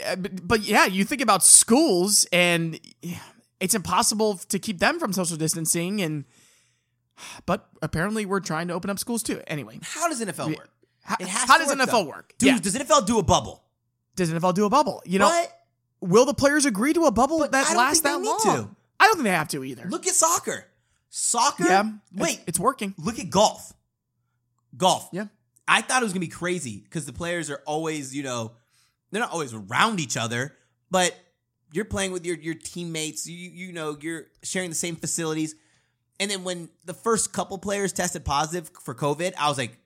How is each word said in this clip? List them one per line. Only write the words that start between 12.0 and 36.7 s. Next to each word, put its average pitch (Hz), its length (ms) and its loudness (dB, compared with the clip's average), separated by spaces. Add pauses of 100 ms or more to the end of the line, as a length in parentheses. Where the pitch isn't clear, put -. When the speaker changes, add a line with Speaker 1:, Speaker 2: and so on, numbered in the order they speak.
Speaker 2:
though. 135 60 -8
Speaker 1:
work? - 280 -16
Speaker 2:
Dude, 262 120 4
Speaker 1:
Yeah. 247 100 4
Speaker 2:
does 180 160 -2
N 262 60 -2
F 277 100 -2
L 285 100 8
do 214 180 2
a 175 40 2
bubble? 131 400 2 (520)
Speaker 1:
Does 175 140 0
N 165 80 -2
F 165 60 -2
L 180 100 2
do 208 120 2
a 202 40 2
bubble? 285 360 2
You 190 140 0
know, 202 80 6
Speaker 2:
But 339 320 0 (480)
Speaker 1:
will 214 180 8
the 277 80 2
players 285 320 4
agree 262 280 2
to 330 120 4
a 269 60 6
bubble 277 280 2
Speaker 2:
But 285 120 0
Speaker 1:
that 269 140 2
Speaker 2:
I 302 40 0
don't 330 80 0
Speaker 1:
lasts 285 240 4
Speaker 2:
think - 20 0 (200)
they 427 60 0
Speaker 1:
that 427 100 0
Speaker 2:
need 359 160 4
Speaker 1:
long? 107 140 -4
Speaker 2:
to. - 60 -20 (240)
Speaker 1:
I 381 80 8
don't 440 80 4
think 320 100 -2
they 202 60 2
have 156 180 0
to 139 140 -6
either. 131 260 -12
Speaker 2:
Look 359 180 -6
at 359 60 0
soccer. 320 520 0 (500)
Soccer. 262 500 0
Speaker 1:
Yeah, 220 260 4 (200)
it's, 185 100 -8
Speaker 2:
Wait. 302 260 -2
Speaker 1:
it's 175 120 -2
working. 208 380 -2
Speaker 2:
Look 214 220 -6
at 190 100 -8
golf. - 420 2 (1040)
Golf. 151 360 2
Speaker 1:
Yeah. 208 160 -6 (400)
Speaker 2:
I 190 140 4
thought 254 200 0
it 233 40 0
was 202 60 -2
gonna 185 100 -4
be 160 60 -4
crazy 143 600 -6
'cause 147 160 -8
the 135 80 -12
players 170 380 -4
are 143 160 -10
always, 151 480 -4
you 143 80 -4
know, 120 300 -6 (580)
they're 208 100 -4
not 185 100 -4
always 147 220 -6
around 135 460 0
each 135 180 -6
other, 120 380 -4 (340)
but 180 260 2 (560)
you're 208 140 -4
playing 196 280 -4
with 170 120 -10
your, 175 120 -6
your 160 180 -8
teammates. 160 720 -10
You, 170 80 -14 (160)
you 180 220 -14
know, 156 280 -6
you're 160 240 -8 (160)
sharing 185 280 -6
the 160 60 -8
same 170 200 -4
facilities. 156 580 -4 (680)
And 202 120 -2
then 190 120 -6
when 180 260 -8 (160)